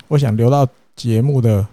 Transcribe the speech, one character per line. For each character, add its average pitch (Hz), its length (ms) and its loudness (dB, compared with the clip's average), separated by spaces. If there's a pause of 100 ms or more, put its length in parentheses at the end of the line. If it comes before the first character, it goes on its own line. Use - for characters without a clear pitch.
我 151 100 -2
想 123 200 0
留 117 120 2
到 139 160 2 (300)
节 113 260 -2
目 135 200 0
的 104 320 0